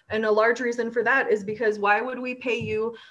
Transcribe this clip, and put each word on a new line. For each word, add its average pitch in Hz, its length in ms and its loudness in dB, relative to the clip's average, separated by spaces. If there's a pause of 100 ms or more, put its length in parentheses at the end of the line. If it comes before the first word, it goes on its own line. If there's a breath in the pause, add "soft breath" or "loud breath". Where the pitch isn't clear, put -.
And 220 160 -2
a 214 60 2
large 226 300 4
reason 240 280 -2
for 233 140 0
that 254 300 2
is 214 100 0
because 214 380 -2
why 208 200 4
would 247 200 -6
we 254 160 -6
pay 247 200 -4
you 220 380 -4 (160 loud breath)